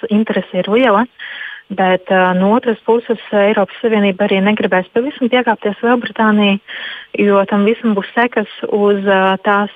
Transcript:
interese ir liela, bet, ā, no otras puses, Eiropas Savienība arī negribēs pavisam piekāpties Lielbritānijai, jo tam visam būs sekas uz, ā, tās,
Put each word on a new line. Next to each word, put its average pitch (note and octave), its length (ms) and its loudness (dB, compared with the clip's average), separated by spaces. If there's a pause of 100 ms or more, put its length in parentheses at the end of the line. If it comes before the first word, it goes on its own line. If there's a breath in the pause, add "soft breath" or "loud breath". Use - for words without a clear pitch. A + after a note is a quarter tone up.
interese G#3 500 -2
ir F#3 160 -2
liela, A3+ 320 2 (640 loud breath)
bet, F#3 400 0
ā, F#3 240 2
no F#3 220 2
otras A#3+ 280 0
puses, A3+ 380 0 (100)
Eiropas G#3 480 0
Savienība G#3 520 0
arī G3 100 2
negribēs G3 520 0
pavisam B3 400 -2
piekāpties A3+ 500 -2
Lielbritānijai, G#3+ 800 2 (520 loud breath)
jo G3+ 320 2
tam G3+ 200 0
visam A3 300 0
būs G3 160 -4
sekas A#3 400 -2 (140)
uz, G3+ 380 2
ā, F#3+ 360 2
tās, G3+ 380 0